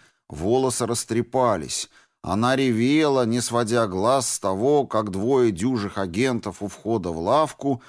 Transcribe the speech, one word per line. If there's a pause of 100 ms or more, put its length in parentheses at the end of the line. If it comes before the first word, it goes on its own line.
(300)
волосы
растрепались. (320)
Она
ревела,
не
сводя
глаз
с
того,
как
двое
дюжих
агентов
у
входа
в
лавку